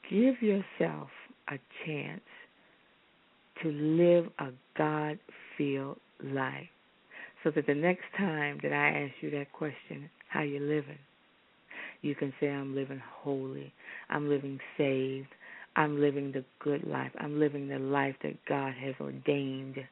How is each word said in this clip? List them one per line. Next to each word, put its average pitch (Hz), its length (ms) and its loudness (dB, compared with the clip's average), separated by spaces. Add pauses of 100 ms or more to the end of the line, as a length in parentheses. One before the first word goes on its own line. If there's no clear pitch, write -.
Give 247 340 4
yourself 165 680 0 (380)
a 143 100 -6 (260)
chance 147 440 -6 (1300)
to 165 100 0
live 170 680 6
a 135 140 -6 (220)
God-filled 151 1300 -2 (220)
life, 135 480 -4 (720)
so 160 80 4
that 147 160 2
the 143 80 4
next 175 300 2 (120)
time 151 460 0
that 147 100 0
I 147 180 6 (120)
ask 139 200 -8
you 151 80 -2
that 143 220 -4
question, 147 560 -8 (200)
"How - 140 -2
you 143 180 -2
living?" 147 380 -2 (1000)
you 147 140 -2
can 139 260 -2
say, 147 80 4
"I'm 139 260 -4
living 135 240 -4
holy. 139 760 -6 (380)
I'm 147 180 0
living 139 320 0 (160)
saved. 135 560 2 (440)
I'm 147 240 4
living 143 320 4
the 135 120 -4 (140)
good 143 280 0
life. 131 320 -2
I'm 147 200 -2
living 143 300 2
the 139 100 -4
life 135 420 0
that - 240 -6
God 139 300 0
has 131 260 -6
ordained 135 920 -2